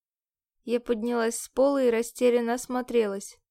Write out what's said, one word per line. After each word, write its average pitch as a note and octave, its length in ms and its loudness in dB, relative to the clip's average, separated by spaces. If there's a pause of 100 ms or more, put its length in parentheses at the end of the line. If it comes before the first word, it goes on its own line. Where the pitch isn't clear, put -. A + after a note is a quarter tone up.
(640)
Я A#3+ 160 -2
поднялась A#3 580 -2
с - 120 -12
пола C#4 340 2
и B3 60 6
растерянно A#3 640 0
осмотрелась. A#3+ 840 -4 (120)